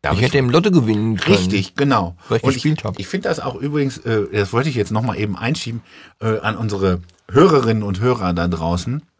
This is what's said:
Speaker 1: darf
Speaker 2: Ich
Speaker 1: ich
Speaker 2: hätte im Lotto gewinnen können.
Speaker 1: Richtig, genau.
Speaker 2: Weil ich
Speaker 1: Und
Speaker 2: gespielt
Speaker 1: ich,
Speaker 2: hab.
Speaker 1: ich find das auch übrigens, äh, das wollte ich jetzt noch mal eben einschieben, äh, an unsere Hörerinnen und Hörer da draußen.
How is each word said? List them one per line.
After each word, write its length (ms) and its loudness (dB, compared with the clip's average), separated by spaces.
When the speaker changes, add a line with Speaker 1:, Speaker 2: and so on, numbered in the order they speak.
Speaker 1:
darf 120 0
Speaker 2:
Ich 60 0
Speaker 1:
ich 60 4
Speaker 2:
hätte 120 2
im 120 2
Lotto 220 4
gewinnen 460 2
können. 180 2
Speaker 1:
Richtig, 400 -2
genau. 400 0
Speaker 2:
Weil 100 0
ich 60 -2
Speaker 1:
Und 100 2
Speaker 2:
gespielt 260 0
Speaker 1:
ich, 40 -12
Speaker 2:
hab. 140 -6
Speaker 1:
ich 80 -8
find 200 -6
das 120 -2
auch 160 -6
übrigens, 440 -2
äh, 340 -2
das 200 0
wollte 180 0
ich 40 -8
jetzt 160 -2
noch 120 0
mal 140 -2
eben 200 -4
einschieben, 460 -4
äh, 200 -2
an 160 -2
unsere 440 0
Hörerinnen 540 4
und 160 -4
Hörer 320 0
da 160 0
draußen. 540 -2